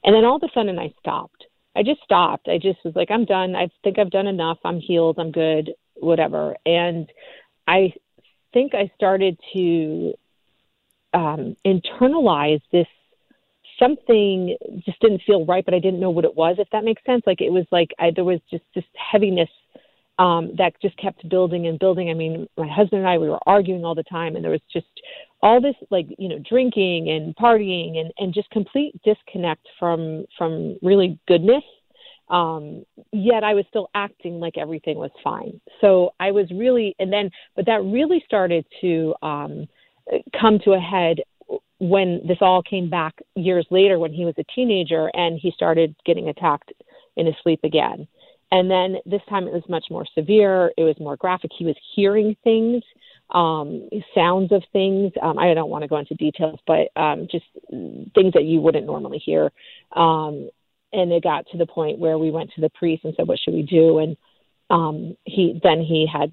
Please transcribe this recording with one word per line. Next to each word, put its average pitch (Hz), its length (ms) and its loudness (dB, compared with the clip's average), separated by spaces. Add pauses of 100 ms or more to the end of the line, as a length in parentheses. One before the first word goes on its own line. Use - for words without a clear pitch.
And 202 100 8
then 220 80 8
all 254 140 4
of 285 60 -4
a 339 100 -4
sudden 196 260 -2
I 160 200 -10
stopped. - 440 -8 (320)
I - 80 0
just 285 200 -2
stopped. - 440 0
I 170 100 0
just 175 280 -2
was 160 100 -6
like, 180 160 -2
"I'm 226 140 0
done. 185 280 -2
I 180 140 -2 (160)
think 196 160 -2
I've 196 120 2
done 196 160 0
enough. 165 360 -4
I'm 175 160 -4
healed. 165 400 0
I'm 165 140 -4
good, 160 380 0 (240)
whatever." 156 600 0 (100)
And 170 440 0 (580)
I 185 240 4 (600)
think 262 200 2
I 202 220 -2
started 190 420 2 (140)
to, 170 640 -2 (1000)
um, 160 420 -2 (100)
internalize 190 960 2 (100)
this, 175 160 2 (920)
something 208 760 2 (280)
just - 160 -8
didn't 208 260 4
feel 190 180 4
right, 180 200 0
but 190 80 0
I 180 60 4
didn't 185 200 -2
know 185 100 0
what 165 160 0
it - 100 0
was, 165 240 2
if 202 120 0
that 214 140 -2
makes 226 200 -2
sense. 247 220 0
Like, 185 140 0
it 185 100 0
was 180 200 0
like, 175 280 2
I, 170 120 2
there 175 120 -2
was 175 160 0 (100)
just - 140 -10 (100)
this 180 120 -8 (100)
heaviness, 185 540 0 (680)
um, 170 400 2
that 175 140 2 (100)
just 196 160 -4
kept 185 300 -10
building 175 400 0
and 160 100 -4
building. 180 320 0
I 165 40 -2
mean, 160 340 -6 (100)
my 156 120 -6
husband 190 320 2
and 190 80 0
I, 180 80 2
we 160 120 0
were 160 160 -4
arguing 185 380 2
all 165 120 -4
the 160 80 -6
time, 165 320 -8
and 165 100 -8
there 160 60 -2
was 156 100 -2 (100)
just 165 140 -6 (560)
all 226 200 6
this, 277 140 -2 (160)
like, 175 160 -2 (100)
you 190 120 -8
know, 156 100 -8 (100)
drinking 190 600 0
and 156 260 -6
partying 190 640 0
and, 160 200 -6
and 185 160 -4
just 202 180 -6
complete 269 520 -4
disconnect 175 640 -4 (100)
from, 165 480 -4 (120)
from 165 440 -6
really 185 460 2
goodness. 185 360 4 (640)
Um, 160 560 -4 (260)
yet 220 320 2
I 214 100 2
was 202 160 0
still 202 240 -6
acting 196 460 -8
like 165 180 -8
everything 151 400 -8
was 147 140 -10 (120)
fine. - 360 -8 (220)
So 185 380 6
I 190 120 -2
was 196 180 0
really, 220 480 0
and 190 160 -4
then, 202 160 -2 (260)
but - 120 -2
that 214 160 2
really 285 420 0
started 175 400 0 (160)
to, 165 400 0
um, 151 460 -8 (720)
come 220 240 4
to 208 100 4
a 190 60 2
head 170 400 -2 (600)
when 185 480 0
this 175 140 0
all 185 220 4
came 180 260 -4
back 160 260 -4 (200)
years 180 340 0
later, 185 300 4
when 160 140 -4
he 175 120 -6
was 165 140 -4
a 160 40 -4 (120)
teenager 175 580 0
and 165 260 -2
he 180 120 -2
started 165 420 0 (120)
getting 170 240 0
attacked 151 420 -4 (460)
in 165 100 0
his 156 160 -2
sleep 160 200 2
again. 151 440 -2 (440)
And 185 200 4
then 185 240 0 (100)
this 196 240 -4
time 196 180 -4
it - 60 -8
was 160 140 -4
much 165 240 -6
more - 140 -8 (100)
severe. 190 640 4
It 165 60 2
was 160 160 2
more 147 180 -8
graphic. 180 400 -4
He 175 80 -6
was 156 100 -2 (200)
hearing 208 480 2
things, 226 380 2 (500)
um, 160 580 -2 (260)
sounds 185 360 2
of 196 200 2
things. 196 400 0 (100)
Um, 156 160 -2
I 170 160 4
don't 160 160 -2
wanna 151 180 -6
go 151 100 -2
into 147 180 -8
details, 156 500 -4
but, 160 300 2
um, 160 340 -2
just - 160 -8 (680)
things 185 180 4
that 156 120 6
you 160 160 2
wouldn't 156 240 2
normally 147 340 -8
hear. 156 320 0 (440)
Um, 156 540 0 (440)
and 180 180 0
it 170 120 2
got 151 240 -2
to - 100 -14
the 170 80 0
point 156 340 -4
where 160 180 0
we 156 140 -2
went 156 220 -8
to - 80 -6
the 156 80 0
priest 160 340 -4
and 160 120 -8
said, 165 120 -2
"What - 120 0
should - 140 -4
we 151 100 -2
do?" 160 340 6
And, 156 180 -2 (540)
um, 165 560 -2
he, 170 360 0
then 160 200 4
he 156 240 0
had 156 280 -2